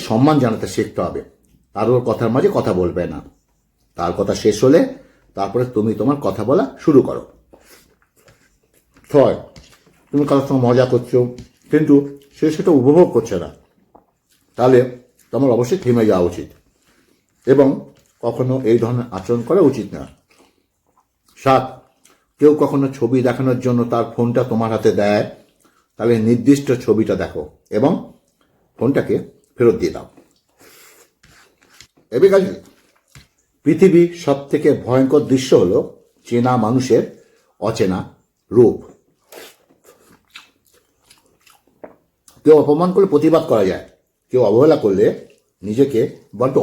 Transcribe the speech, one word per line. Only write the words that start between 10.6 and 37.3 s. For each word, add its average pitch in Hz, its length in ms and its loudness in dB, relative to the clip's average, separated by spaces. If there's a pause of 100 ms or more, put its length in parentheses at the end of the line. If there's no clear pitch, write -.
মজা 123 220 2
করছো 123 320 -2 (500)
কিন্তু 147 260 2 (400)
সে - 160 -2
সেটা 185 220 -2
উপভোগ 147 400 4
করছে 107 260 -2
না, 78 100 -10 (1080)
তাহলে 127 200 4 (540)
তোমার 131 180 0
অবশ্যই 123 320 -2
থেমে 120 240 0
যাওয়া 92 200 2
উচিত 82 220 -10 (1000)
এবং 135 220 4 (540)
কখনো 127 320 -4 (100)
এই 113 140 4
ধরনের 120 320 -4
আচরণ 117 320 -6
করা 165 200 0
উচিত 131 280 0
না। 73 120 -14 (1400)
সাত, 131 260 0 (760)
কেউ 147 160 6
কখনো 139 360 0
ছবি 123 300 -2
দেখানোর 123 380 -2
জন্য 123 240 0
তার 117 260 -2
ফোনটা 120 340 -2
তোমার 113 280 -4
হাতে 110 200 0
দেয়, 104 320 0 (760)
তাহলে 117 200 0
নির্দিষ্ট 120 480 2 (120)
ছবিটা 104 360 0
দেখো 82 260 -8 (280)
এবং 131 220 0 (840)
ফোনটাকে 135 360 -2 (440)
ফেরত 117 200 2
দিয়ে 87 160 -6
দাও। - 120 -16 (2000)
এবার 165 180 4
কাজে 190 220 2 (1120)
পৃথিবীর 170 420 4 (100)
সব 139 200 -2 (100)
থেকে 151 200 -2 (120)
ভয়ঙ্কর 131 460 0
দৃশ্য 131 300 -2
হলো 98 220 2 (480)
চেনা 120 300 -2
মানুষের 120 460 0 (580)